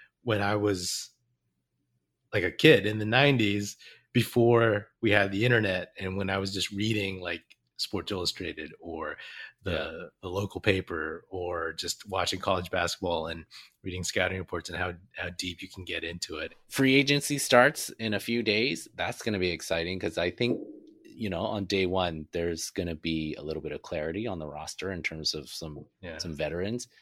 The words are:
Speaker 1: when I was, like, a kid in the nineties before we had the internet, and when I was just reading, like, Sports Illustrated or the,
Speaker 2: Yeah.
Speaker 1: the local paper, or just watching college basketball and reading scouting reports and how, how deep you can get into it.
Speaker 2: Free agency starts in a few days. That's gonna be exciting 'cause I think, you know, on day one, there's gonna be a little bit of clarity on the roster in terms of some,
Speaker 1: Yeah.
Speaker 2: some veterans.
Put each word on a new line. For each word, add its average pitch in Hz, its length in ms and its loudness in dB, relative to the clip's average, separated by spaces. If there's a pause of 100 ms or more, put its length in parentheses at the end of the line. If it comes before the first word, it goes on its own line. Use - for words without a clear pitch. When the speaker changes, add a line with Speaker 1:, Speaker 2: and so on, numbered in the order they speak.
(240)
Speaker 1:
when 107 180 2
I 101 160 2
was, 98 540 0 (1200)
like, 101 100 2
a 90 80 2
kid 135 340 6
in 107 140 0
the 107 60 -2
nineties 110 720 4 (340)
before 113 760 6 (120)
we 110 120 4
had 101 200 6
the 98 140 2
internet, 101 520 2
and 95 200 -4
when 98 120 -2
I 98 80 0
was 98 160 -2
just 95 180 -2
reading, 101 500 -2
like, 87 220 -6 (340)
Sports - 340 -4
Illustrated 85 680 -4
or 80 340 -8 (480)
the, 92 80 -4
Speaker 2:
Yeah. 80 360 -4 (140)
Speaker 1:
the 98 60 -8
local 95 320 -4
paper, 85 720 0
or 87 420 -4
just - 380 -8
watching 95 320 -2
college 90 300 0
basketball 85 560 0
and 82 180 -8 (380)
reading 90 200 -6
scouting 92 340 0
reports 90 320 -6
and 85 80 -8
how, 87 180 -2 (200)
how 87 220 -6
deep 90 240 -6
you 95 80 -12
can 92 160 -14
get 85 180 -6
into 85 360 -8
it. 80 160 -8 (120)
Speaker 2:
Free 135 280 4
agency 143 420 2
starts 131 540 6
in 107 240 -4
a 98 40 0
few 117 240 0
days. 110 520 0
That's - 260 -4
gonna 104 180 0
be 90 120 2
exciting 85 460 -2
'cause 87 200 -4
I 87 120 2
think, - 300 0 (580)
you 107 120 -4
know, 90 160 -2
on 104 180 -2
day 95 220 2
one, 87 480 0
there's 85 380 -2
gonna 87 240 -4
be 80 400 -2
a - 60 -12
little 78 220 -6
bit 78 80 -6
of - 100 -8
clarity 85 460 -4
on 98 100 -6
the 78 100 -8
roster 78 440 -8
in 87 100 -6
terms 80 320 -4
of 73 160 -8
some, 73 360 -10 (160)
Speaker 1:
Yeah. 82 160 -10
Speaker 2:
some 82 180 -6
veterans. 87 540 -4 (120)